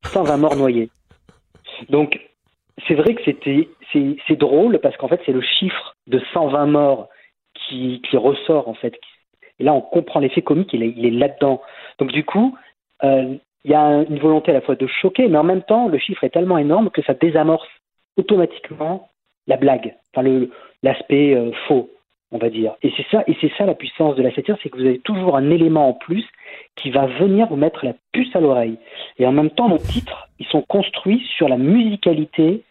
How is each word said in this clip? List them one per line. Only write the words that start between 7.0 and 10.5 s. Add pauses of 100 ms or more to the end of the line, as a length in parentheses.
qui,
qui
ressort,
en
fait. (600)
Et
là,
on
comprend
l'effet
comique,